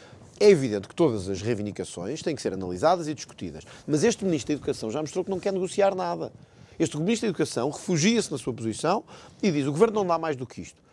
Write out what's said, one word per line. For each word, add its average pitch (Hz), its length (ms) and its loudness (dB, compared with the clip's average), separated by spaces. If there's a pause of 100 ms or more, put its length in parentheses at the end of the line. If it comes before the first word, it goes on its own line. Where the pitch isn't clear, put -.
(400)
É 208 80 10
evidente 131 400 6
que - 60 -20
todas 110 340 2
as 98 140 -4
reivindicações 104 800 -4
têm 170 120 -2
que 123 60 -8
ser 95 140 -2
analisadas 98 540 0
e 156 60 -6
discutidas, 78 480 -12 (240)
mas 147 180 2
este 226 200 2
Ministro 156 300 0
da - 0 -
Educação 127 360 -4
já 143 120 -4
mostrou 156 200 -6
que 180 80 -8
não 190 80 -4
quer 196 140 -2
negociar 190 420 0
nada. 175 380 -4 (460)
Este 160 180 0
Ministro 214 300 0
da 214 40 2
Educação 143 380 -2
refugia-se 185 640 0
na 143 60 -6
sua 123 160 -6
posição 113 500 -2 (380)
e 208 80 2
diz: 147 160 0
"O 143 60 0
governo 208 240 4
não 208 100 0
dá 170 120 2
mais 160 160 -2
do 127 120 -6
que - 160 -14
isto." - 180 -18 (120)